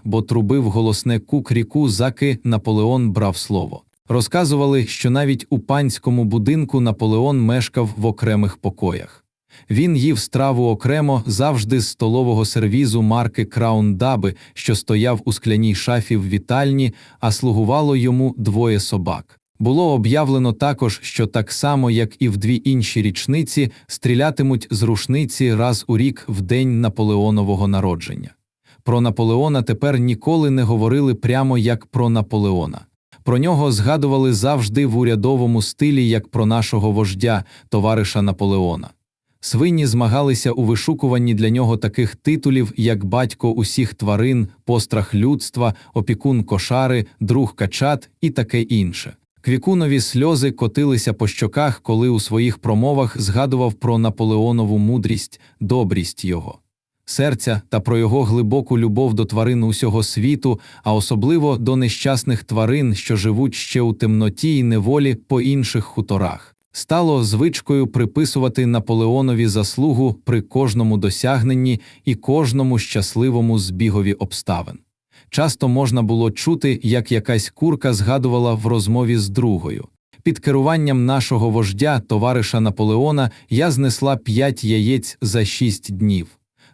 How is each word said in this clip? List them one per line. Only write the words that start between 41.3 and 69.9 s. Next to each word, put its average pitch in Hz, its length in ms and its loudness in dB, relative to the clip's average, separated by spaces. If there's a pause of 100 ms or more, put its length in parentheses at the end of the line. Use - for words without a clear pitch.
для 110 160 2
нього 117 280 2
таких 110 380 -2
титулів, 135 640 0
як 107 280 0
батько 120 460 -2
усіх 113 420 -2
тварин, 110 540 0 (180)
пострах 110 500 -2
людства, 120 580 0 (200)
опікун 117 500 0
кошари, 123 640 0 (140)
друг 117 360 0
качат 131 540 -2 (120)
і 165 80 0
таке 120 320 -2
інше. 101 540 -2 (260)
Квікунові 139 580 0
сльози 131 520 0
котилися 123 640 0
по 107 140 -2
щоках, 123 520 -2
коли 117 300 0
у 117 100 0
своїх 113 380 -2
промовах 117 640 0
згадував 123 520 0
про 117 240 -2
Наполеонову 110 800 0
мудрість, 110 640 -2 (180)
добрість 95 640 0
його 87 340 -6 (460)
серця 127 640 -2
та 113 100 0
про 117 180 0
його 117 260 2
глибоку 120 540 2
любов 117 360 2
до 110 120 0
тварин 113 380 0
усього 110 400 0
світу, 127 560 0 (240)
а 107 100 0
особливо 127 640 0
до 120 180 0
нещасних 127 680 -2
тварин, 113 520 0
що 110 200 -4
живуть 110 400 0
ще - 260 -2
у 117 120 0
темноті 110 640 0
й 131 60 2
неволі 120 520 2
по 127 260 -2
інших 131 440 -2
хуторах. - 720 -4 (160)
Стало 160 520 0
звичкою 131 640 0
приписувати 127 800 0
Наполеонові 117 800 0
заслугу 117 640 0 (100)